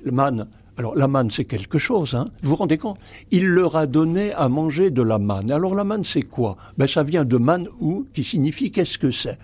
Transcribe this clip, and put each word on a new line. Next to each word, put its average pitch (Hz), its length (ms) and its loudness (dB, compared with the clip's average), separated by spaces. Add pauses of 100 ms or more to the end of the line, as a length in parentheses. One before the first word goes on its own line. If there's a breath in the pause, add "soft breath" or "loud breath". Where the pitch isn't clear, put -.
(120)
manne ? 123 380 0 (260 soft breath)
Alors, 117 220 -4
la 135 100 4
manne, 135 240 0
c'est - 140 -4
quelque 107 320 -4
chose, 160 360 -2
hein. 123 120 -2 (180)
Vous 135 60 0
vous 151 80 4
rendez 160 200 2
compte ? 202 200 -8 (340 loud breath)
Il 185 160 4
leur 170 300 4
a 156 100 2
donné 165 460 0
à 143 160 0
manger 156 420 0
de 127 100 2
la 110 160 2
manne. 101 320 -2
Alors, 180 260 0
la 202 100 -2
manne, 202 180 -2
c'est - 200 -2
quoi ? 110 340 -4 (200 loud breath)
Ben, 135 80 2
ça 151 180 2
vient 156 200 2
de 123 140 2
man 165 320 2 (100)
ou, 170 340 -2
qui 127 120 -4
signifie 156 440 0
qu'est-ce - 280 -2
que 135 140 0
c'est. - 320 -6